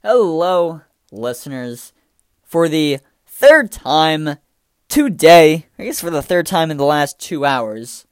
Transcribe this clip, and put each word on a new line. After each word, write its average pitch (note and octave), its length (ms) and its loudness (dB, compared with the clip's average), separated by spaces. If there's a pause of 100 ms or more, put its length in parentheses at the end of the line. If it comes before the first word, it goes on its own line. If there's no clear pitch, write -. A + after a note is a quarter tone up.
Hello, F3 760 0 (280)
listeners. B2 840 -12 (480)
For E3 260 -2
the D3+ 300 -2 (260)
third C#4 480 2
time D#3 640 -2 (500)
today, E3 800 4 (140)
I F#3+ 60 -14
guess C4 180 -10
for E3+ 80 -8
the D3+ 100 -4
third F3 260 -2
time E3 240 -2
in D3+ 60 -8
the C#3 80 -2
last D3 340 0
two C#3+ 280 -6
hours A#2 640 -6